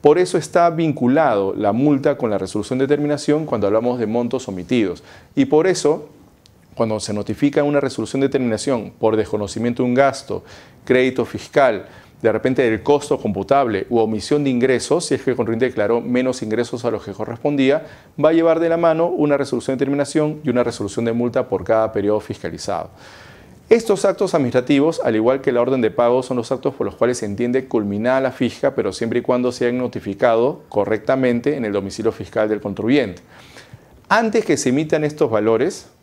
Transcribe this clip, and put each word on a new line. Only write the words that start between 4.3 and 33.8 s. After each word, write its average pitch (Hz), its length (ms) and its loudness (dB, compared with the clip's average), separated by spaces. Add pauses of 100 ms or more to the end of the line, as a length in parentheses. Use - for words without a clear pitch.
omitidos. 95 560 -2 (320)
Y 139 80 4
por 151 220 2
eso, 160 420 0 (680)
cuando 107 240 -2
se 104 140 -8
notifica 110 500 0
una 143 180 2
resolución 131 400 -4
de 139 80 2
determinación... 120 680 -2
por 110 180 2
desconocimiento 110 680 -2
de 123 60 2
un 123 60 0
gasto, 131 480 0 (420)
crédito 127 400 2
fiscal, 107 640 0 (360)
de 113 80 4
repente 123 320 0
del 110 220 0
costo 143 340 2
computable 104 720 0
u 120 80 2
omisión 110 460 0
de 139 60 0
ingresos, 131 560 0
si 135 100 0
es - 60 -4
que - 80 -2
el 120 60 0
contribuyente 113 300 0
declaró 113 340 0
menos 123 400 -2
ingresos 117 440 -4
a 117 80 0
los 104 120 -6
que 101 60 -10
correspondía, 135 760 0 (400)
va 156 40 6
a 165 40 4
llevar 165 280 4
de 165 80 2
la 165 80 2
mano 165 320 2
una 151 280 2
resolución 131 400 -2
de 123 40 -4
determinación 143 640 -2
y 139 60 0
una 123 120 2
resolución 113 420 -4
de 117 80 0
multa 120 360 -2
por 90 160 -2
cada 110 260 2
periodo 104 300 0
fiscalizado. 90 680 -8 (800)
Estos 220 360 2
actos 190 320 0
administrativos, 139 680 2
al 113 120 2
igual 127 240 2
que 139 100 0
la 120 120 2
orden 131 180 0
de 110 100 2
pago, 120 320 2
son 127 140 -4
los 117 160 -4
actos 127 220 -4
por 110 120 -4
los 98 80 -6
cuales 123 240 0
se 110 80 -6
entiende 120 400 -2
culminada 113 540 0
la 131 100 0
fisca, 135 460 -2
pero 98 160 -2
siempre 117 260 -2
y 120 40 -2
cuando 123 280 0
se 123 140 -4
hayan 123 140 0
notificado 120 920 0
correctamente 120 880 0
en 127 80 -4
el 104 80 -4
domicilio 101 400 -2
fiscal 107 360 -4
del 107 120 -2
contribuyente. 104 600 -2 (880)